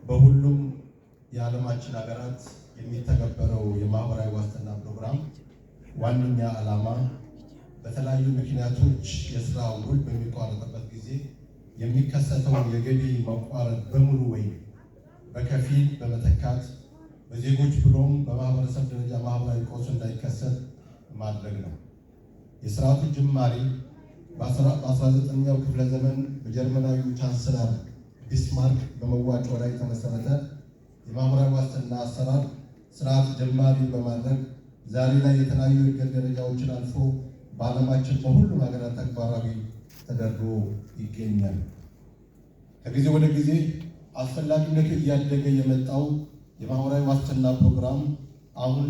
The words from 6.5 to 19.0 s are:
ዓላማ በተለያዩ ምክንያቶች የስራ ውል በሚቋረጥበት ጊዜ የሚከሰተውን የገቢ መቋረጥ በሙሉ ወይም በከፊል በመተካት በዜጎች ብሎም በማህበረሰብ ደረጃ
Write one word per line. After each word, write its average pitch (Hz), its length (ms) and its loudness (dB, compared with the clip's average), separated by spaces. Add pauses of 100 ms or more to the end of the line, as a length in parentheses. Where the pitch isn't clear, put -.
ዓላማ 107 340 -2 (920)
በተለያዩ 131 520 -2
ምክንያቶች 127 760 0 (220)
የስራ 120 320 -4 (160)
ውል 107 240 -2
በሚቋረጥበት 113 880 -6
ጊዜ 110 200 -16 (680)
የሚከሰተውን 131 920 2
የገቢ 127 340 0 (220)
መቋረጥ 117 600 -4
በሙሉ 135 420 4
ወይም 104 240 -4 (760)
በከፊል 139 680 0
በመተካት 120 680 0 (640)
በዜጎች 135 520 0
ብሎም 135 340 6 (100)
በማህበረሰብ 131 640 -2
ደረጃ 120 340 -6